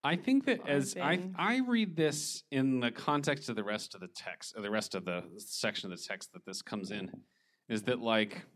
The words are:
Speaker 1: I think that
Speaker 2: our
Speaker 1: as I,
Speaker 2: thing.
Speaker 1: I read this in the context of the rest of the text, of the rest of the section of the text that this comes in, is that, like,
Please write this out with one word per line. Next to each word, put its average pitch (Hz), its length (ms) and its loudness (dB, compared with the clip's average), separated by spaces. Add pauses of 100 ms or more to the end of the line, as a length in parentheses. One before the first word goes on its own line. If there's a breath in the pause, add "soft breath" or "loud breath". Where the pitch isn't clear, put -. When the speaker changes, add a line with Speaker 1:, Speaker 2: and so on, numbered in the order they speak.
Speaker 1:
I 165 100 4
think 269 280 4
that 247 160 2
Speaker 2:
our - 80 -6
Speaker 1:
as 143 300 4
I, 156 180 4
Speaker 2:
thing. 185 220 -4
Speaker 1:
I 220 220 2
read 226 360 2
this 151 540 0
in 135 300 4
the 120 100 2
context 147 580 0
of 117 80 -2
the 104 80 -2
rest 104 300 -4
of 92 80 -14
the 90 60 -12
text, - 460 -12
of 110 80 -8
the 101 80 -2
rest 107 240 0
of 95 120 -4
the 87 180 -2 (140)
section - 520 -4
of 87 80 -8
the - 60 -12
text - 300 -10
that 95 100 -18
this 95 160 -8
comes 101 300 -8
in, 101 200 -6 (600 soft breath)
is 110 140 -2
that, 123 160 2
like, 110 440 2 (120)